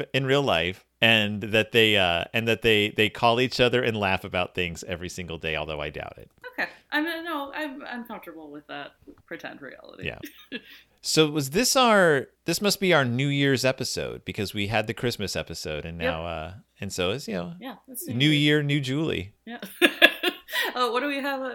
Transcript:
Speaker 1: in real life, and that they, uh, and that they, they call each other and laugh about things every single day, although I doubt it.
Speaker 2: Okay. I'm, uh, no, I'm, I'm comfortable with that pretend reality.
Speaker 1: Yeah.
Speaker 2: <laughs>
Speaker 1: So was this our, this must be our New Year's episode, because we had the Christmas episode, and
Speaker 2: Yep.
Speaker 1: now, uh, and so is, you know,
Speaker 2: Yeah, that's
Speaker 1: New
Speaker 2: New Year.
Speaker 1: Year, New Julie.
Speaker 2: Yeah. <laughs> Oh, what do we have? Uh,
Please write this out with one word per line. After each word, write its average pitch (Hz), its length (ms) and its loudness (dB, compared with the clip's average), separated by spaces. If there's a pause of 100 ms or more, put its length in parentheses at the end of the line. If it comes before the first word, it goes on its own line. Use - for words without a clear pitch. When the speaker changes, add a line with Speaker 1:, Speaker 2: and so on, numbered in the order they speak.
(140)
Speaker 1:
in 135 100 2
real 135 180 4
life, 90 420 0 (160)
and 107 420 4
that 107 300 2
they, 110 240 6
uh, 87 360 4
and 113 140 -2
that 113 160 0
they, 107 280 4
they 107 200 2
call 120 300 4
each 127 180 0
other 123 240 4
and 117 140 0
laugh 95 260 0
about 92 320 -4
things 85 300 -4
every 87 240 -8
single 82 280 -10
day, 78 200 -4
although 76 240 -6
I 73 100 -6
doubt 71 280 -10
it. - 120 -20 (260)
Speaker 2:
Okay. 185 140 -4 (220)
I'm, 302 140 0
uh, 330 160 -8
no, 294 340 -6
I'm, 294 280 -8
I'm 240 200 -10
comfortable 160 480 -14
with 147 160 -16
that 143 240 -12 (340)
pretend 151 360 -12
reality. - 440 -16
Speaker 1:
Yeah. - 140 -8 (320)
Speaker 2:
<laughs> 240 60 -10 (480)
Speaker 1:
So 156 220 4
was 147 220 -4
this 226 260 2
our, 190 520 6 (180)
this 170 160 0
must 202 180 0
be 180 140 4
our 143 100 6
New 127 240 0
Year's 139 340 2
episode, 82 640 -2
because 95 300 -6
we 101 140 -2
had 110 180 0
the 110 80 -4
Christmas 107 420 -4
episode, 80 480 -6
and 85 160 -10
Speaker 2:
Yep. 82 100 -2
Speaker 1:
now, 80 160 -6
uh, 82 260 -6 (280)
and 101 100 -8
so 92 200 -2
is, 131 180 -6
you - 60 -6
know, 87 260 -6
Speaker 2:
Yeah, 240 140 -12 (120)
that's - 220 -12
Speaker 1:
New 107 60 -6
Speaker 2:
New 139 160 2
Year. 147 260 4
Speaker 1:
Year, 151 60 2
New 143 180 0
Julie. 131 540 -4 (100)
Speaker 2:
Yeah. 233 140 -14 (240)
<laughs> 349 80 4 (840)
Oh, 247 160 2
what 247 80 0
do 285 80 -2
we 277 120 -2
have? 269 220 -4
Uh, 254 120 -8